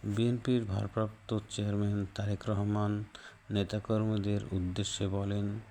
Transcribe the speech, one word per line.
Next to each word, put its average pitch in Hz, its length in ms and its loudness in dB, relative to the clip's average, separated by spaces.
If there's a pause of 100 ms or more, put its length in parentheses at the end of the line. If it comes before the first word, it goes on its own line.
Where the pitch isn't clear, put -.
বিএনপির 120 600 2
ভারপ্রাপ্ত 104 720 -2 (120)
চেয়ারম্যান 104 640 0
তারেক 101 340 -2
রহমান 104 560 2 (460)
নেতাকর্মীদের 104 880 2 (120)
উদ্দেশ্যে 95 560 0
বলেন 101 520 0 (100)